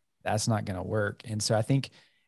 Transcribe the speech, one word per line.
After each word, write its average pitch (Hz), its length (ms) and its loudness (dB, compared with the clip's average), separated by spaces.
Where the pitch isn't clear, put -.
that's 107 240 0
not 107 160 2
gonna 92 180 -4
work. 104 420 -2
And 107 180 -4
so 113 140 2
I 107 60 4
think 135 280 0